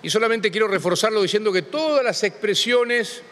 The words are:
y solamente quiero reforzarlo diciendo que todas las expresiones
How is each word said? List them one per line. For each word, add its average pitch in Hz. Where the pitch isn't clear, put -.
y -
solamente 220
quiero 214
reforzarlo 190
diciendo 208
que 185
todas 302
las 214
expresiones 233